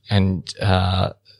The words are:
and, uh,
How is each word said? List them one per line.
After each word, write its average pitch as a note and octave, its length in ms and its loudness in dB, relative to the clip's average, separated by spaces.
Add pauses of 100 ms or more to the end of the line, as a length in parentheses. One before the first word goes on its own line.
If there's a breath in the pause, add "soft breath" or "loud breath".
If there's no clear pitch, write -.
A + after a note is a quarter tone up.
and, F#2+ 380 0 (140)
uh, F#2 520 0 (260)